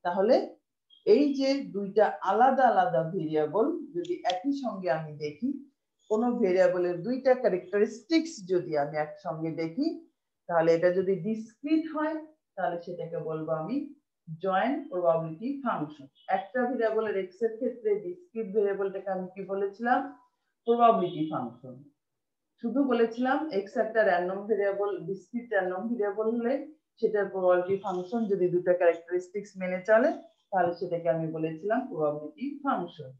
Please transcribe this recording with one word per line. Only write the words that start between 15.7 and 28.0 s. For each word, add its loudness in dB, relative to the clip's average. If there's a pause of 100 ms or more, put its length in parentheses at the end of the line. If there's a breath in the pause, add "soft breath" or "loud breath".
একটা -6 (100)
ভেরিয়েবলের 0
এক্স -14
এর 0
ক্ষেত্রে -2 (160)
discrete -8
ভেরিয়েবলটাকে 0
আমি -6
কি -12 (100)
বলেছিলাম? 0 (680)
probability 4
function। -8 (840)
শুধু -2 (120)
বলেছিলাম 2 (220)
এক্স -8 (120)
একটা 2
random 2 (100)
variable, 0 (200)
discrete -8
random 0 (100)
variable -2 (100)
হলে 0 (460)
সেটার 2
probability 4 (100)
function -4 (100)